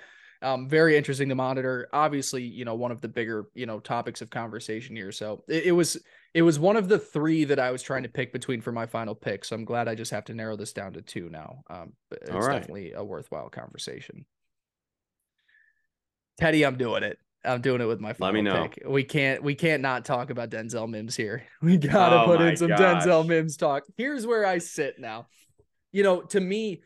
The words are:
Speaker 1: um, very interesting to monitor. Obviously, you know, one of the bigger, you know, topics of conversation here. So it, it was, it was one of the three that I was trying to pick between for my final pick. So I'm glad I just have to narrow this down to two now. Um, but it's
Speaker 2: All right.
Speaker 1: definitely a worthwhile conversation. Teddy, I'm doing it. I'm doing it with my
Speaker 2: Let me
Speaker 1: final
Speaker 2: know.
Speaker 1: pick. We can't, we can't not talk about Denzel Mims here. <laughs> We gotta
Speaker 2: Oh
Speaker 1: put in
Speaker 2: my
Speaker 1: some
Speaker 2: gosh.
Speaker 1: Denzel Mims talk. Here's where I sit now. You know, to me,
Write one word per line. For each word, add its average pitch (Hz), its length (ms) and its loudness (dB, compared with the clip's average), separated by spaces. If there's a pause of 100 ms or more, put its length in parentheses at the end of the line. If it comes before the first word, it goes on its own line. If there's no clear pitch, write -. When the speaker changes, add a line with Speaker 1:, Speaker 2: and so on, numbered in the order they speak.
(420)
Speaker 1:
um, 131 260 -2
very 156 300 8
interesting 139 320 0
to 131 40 0
monitor. 131 600 -2
Obviously, 139 480 0
you 120 240 -10
know, 113 80 -4
one 120 180 -4
of 117 80 -10
the 113 80 -6
bigger, 110 460 -4
you 123 100 -8
know, 110 160 -8
topics 120 400 -6
of 113 80 -12
conversation 113 640 -10
here. 98 160 -10
So 104 380 -10
it, 160 160 0
it 180 80 4
was, 170 240 4 (380)
it 165 80 4
was 165 160 6
one 190 180 4
of 196 140 2
the 170 80 6
three 156 460 0
that 139 140 2
I 127 120 0
was 127 120 -6
trying 131 200 -4
to 117 80 -12
pick 123 240 -6
between 123 260 -6
for 123 100 -8
my 117 140 -4
final 113 300 -6
pick. 104 320 -6
So 113 100 -6
I'm 110 80 -8
glad 117 240 -2
I 113 60 -4
just 110 160 -8
have 104 160 -6
to 113 80 -12
narrow 110 200 -8
this 101 200 -10
down 98 180 -10
to 82 80 -14
two 85 300 -12
now. 78 400 -14
Um, 87 240 -14 (160)
but - 100 -12
it's - 100 -12
Speaker 2:
All 92 100 -2
right. 131 180 0
Speaker 1:
definitely 92 340 -12
a 95 100 -10
worthwhile 76 460 -12
conversation. - 800 -14 (2000)
Teddy, 156 260 6
I'm 131 120 2
doing 110 260 0
it. 101 160 -6 (260)
I'm 123 160 0
doing 127 200 2
it 117 60 0
with 110 140 -2
my 107 80 -8 (100)
Speaker 2:
Let 95 160 0
me 107 60 4
Speaker 1:
final - 20 2
Speaker 2:
know. 90 260 2
Speaker 1:
pick. - 180 -16
We 135 180 0
can't, 139 380 0
we 143 120 -2
can't 151 280 2
not 127 220 -2
talk 131 260 -4
about 120 200 -6
Denzel 113 380 -6
Mims 113 280 -8
here. 113 360 -6
<laughs> - 100 -10
We 175 160 8
gotta 147 440 6
Speaker 2:
Oh 113 40 6
Speaker 1:
put 170 140 8
in 170 80 6
Speaker 2:
my 160 60 2
Speaker 1:
some 170 140 2
Speaker 2:
gosh. 175 360 6
Speaker 1:
Denzel 160 220 6
Mims 160 300 0
talk. 147 280 0 (120)
Here's 254 300 -4
where 226 180 2
I 185 140 0
sit 156 400 -4
now. 117 300 -12 (640)
You 196 100 2
know, 185 200 4
to 190 180 0
me, 196 460 -2